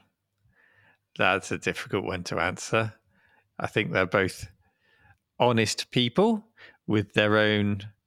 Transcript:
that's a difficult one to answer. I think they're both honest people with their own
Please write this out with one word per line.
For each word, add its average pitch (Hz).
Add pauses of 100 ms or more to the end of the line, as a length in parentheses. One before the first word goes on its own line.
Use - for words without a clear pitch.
(1160)
that's 95
a 87
difficult -
one 90
to 95
answer. 104 (640)
I -
think -
they're 95
both 95 (920)
honest 113
people 196 (420)
with 107
their 107
own 104 (260)